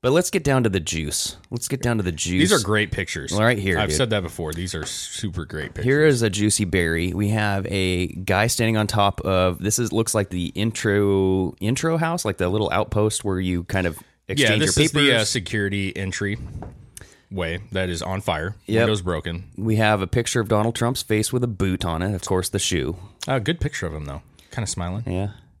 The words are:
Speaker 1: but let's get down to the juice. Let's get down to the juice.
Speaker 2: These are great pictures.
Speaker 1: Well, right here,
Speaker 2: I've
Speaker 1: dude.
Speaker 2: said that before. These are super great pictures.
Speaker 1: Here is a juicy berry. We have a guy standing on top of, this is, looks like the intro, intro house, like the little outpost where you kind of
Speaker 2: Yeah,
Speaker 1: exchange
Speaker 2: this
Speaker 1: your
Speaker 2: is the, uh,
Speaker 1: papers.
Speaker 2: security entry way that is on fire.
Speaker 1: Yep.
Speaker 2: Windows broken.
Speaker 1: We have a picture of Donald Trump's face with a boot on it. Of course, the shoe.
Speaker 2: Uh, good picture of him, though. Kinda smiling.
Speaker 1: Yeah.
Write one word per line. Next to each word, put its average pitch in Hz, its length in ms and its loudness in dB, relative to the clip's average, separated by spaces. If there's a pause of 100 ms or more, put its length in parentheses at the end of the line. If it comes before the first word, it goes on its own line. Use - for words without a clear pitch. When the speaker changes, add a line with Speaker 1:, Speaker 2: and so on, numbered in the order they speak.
Speaker 1:
but 127 100 2
let's 175 180 4
get 165 140 0
down 135 200 4
to 110 60 4
the 92 120 2
juice. 78 560 -4 (140)
Let's 117 180 -6
get 131 120 -4
down 120 160 0
to 104 60 0
the 90 80 0
juice. 90 380 0
Speaker 2:
These 180 120 4
are 95 40 -4
great 107 260 2
pictures. 76 400 -6
Speaker 1:
Well, 101 120 2
right 117 140 4
here, 95 220 0
Speaker 2:
I've - 100 0
Speaker 1:
dude. 76 80 0
Speaker 2:
said 123 120 2
that 104 140 0
before. 80 280 -6
These 90 240 -6
are 76 100 -6
super - 600 -8
great 76 280 -8
pictures. 104 120 -6
Speaker 1:
Here 143 200 4
is 131 160 6
a 113 80 4
juicy 104 360 2
berry. 85 480 2
We 101 160 0
have 104 400 0
a 92 380 0
guy 98 400 2
standing 113 280 2
on 107 120 2
top 101 340 2
of, 92 380 2
this 107 200 0
is, 117 140 -2
looks 113 200 0
like 104 180 0
the 90 160 -2
intro, 98 1120 2
intro 160 360 0
house, 165 280 -2
like 101 120 -2
the 90 120 2
little 101 240 0
outpost 107 500 0
where 95 160 -2
you 90 260 -2
kind 92 220 0
of 80 80 -4 (320)
Speaker 2:
Yeah, 95 60 -6
Speaker 1:
exchange 113 320 4
Speaker 2:
this 92 120 2
Speaker 1:
your 147 80 6
Speaker 2:
is 160 60 0
the, 147 80 0
uh, 139 140 4
Speaker 1:
papers. 110 160 2
Speaker 2:
security 98 680 -2
entry 98 420 -4 (920)
way 87 280 -4 (120)
that 95 180 0
is 82 120 -4
on 95 180 -4
fire. 85 360 -4 (100)
Speaker 1:
Yep. 110 160 2
Speaker 2:
Windows 107 200 2
broken. 87 440 -4 (120)
Speaker 1:
We 107 200 0
have 107 240 4
a 92 60 -2
picture 120 340 0
of 101 80 -2
Donald 113 260 2
Trump's 120 260 -2
face 107 300 0
with 127 120 0
a 120 40 0
boot 95 380 -2
on 82 160 -2
it. 98 120 0
Of 90 120 -6
course, 92 240 0
the 98 100 -2
shoe. 76 380 -2 (320)
Speaker 2:
Uh, 131 100 2
good 151 220 -2
picture - 260 -4
of 78 60 -6
him, 76 120 -8
though. 71 160 -10 (300)
Kinda 110 160 -4
smiling. 92 400 -4
Speaker 1:
Yeah. 95 220 -2 (320)